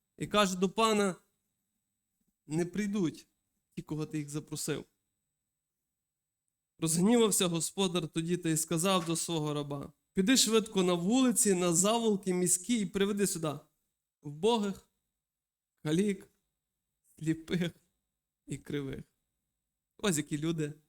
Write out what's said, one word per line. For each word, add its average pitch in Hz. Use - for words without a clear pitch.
і 151
каже 190
до 185
пана: 208
"Не 156
прийдуть 196
ті, 165
кого 156
ти 151
їх 143
запросив". 147
Розгнівався 190
господар 170
тоді 165
та 170
й 160
сказав 175
до 165
свого 151
раба: 143
"Піди 196
швидко 214
на 180
вулиці, 208
на 175
завулки 202
міські 180
і 202
приведи 196
сюди 156
вбогих, 196
калік, 190
сліпих 160
і 143
кривих". 143
Ось 190
які 151
люди 156